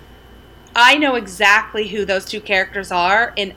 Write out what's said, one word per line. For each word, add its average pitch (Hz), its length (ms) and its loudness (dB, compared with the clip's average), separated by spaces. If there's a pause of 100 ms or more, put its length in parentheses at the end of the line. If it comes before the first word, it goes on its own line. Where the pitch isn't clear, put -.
(720)
"I 254 220 6
know 285 200 0
exactly 214 760 0
who 202 160 -6
those 190 180 -2
two - 160 -10
characters 190 540 -4
are 190 420 0
in 202 220 -6